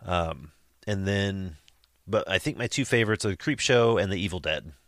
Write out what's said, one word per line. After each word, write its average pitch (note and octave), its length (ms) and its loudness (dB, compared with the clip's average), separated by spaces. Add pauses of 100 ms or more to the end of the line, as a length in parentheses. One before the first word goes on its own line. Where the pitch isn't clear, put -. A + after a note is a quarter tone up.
Um, E2 480 -2 (340)
and G2 220 -2
then, G2 480 -2 (500)
but G2+ 240 0
I F#2+ 80 2
think - 200 -4
my A#2+ 80 -2
two A2+ 180 -2
favorites A2 400 2
are G2 100 0
Creepshow A#2 640 4
and F#2+ 120 0
the G2 80 -2
Evil F2+ 180 -4
Dead D2+ 340 -6 (160)